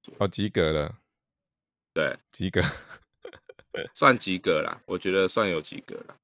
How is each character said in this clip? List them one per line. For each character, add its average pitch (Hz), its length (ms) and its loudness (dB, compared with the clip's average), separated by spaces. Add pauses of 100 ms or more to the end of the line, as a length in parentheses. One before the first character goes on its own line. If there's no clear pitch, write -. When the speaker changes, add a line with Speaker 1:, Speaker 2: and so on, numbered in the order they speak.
Speaker 1:
左 - 100 -20
右。 - 80 -20
Speaker 2:
哦， 101 80 2
及 101 220 -2
格 82 200 2
了。 76 280 -2 (960)
Speaker 1:
对。 73 200 0 (160)
Speaker 2:
及 95 200 -4
格。 90 100 2 (680)
<laughs> - 680 -10
Speaker 1:
算 135 220 6
及 92 220 -2
格 80 220 2
啦， - 240 -6
我 90 140 -4
觉 95 120 -2
得 95 160 4
算 107 220 2
有 82 100 0
及 - 280 -10
格 - 80 -14 (120)
啦， - 180 -20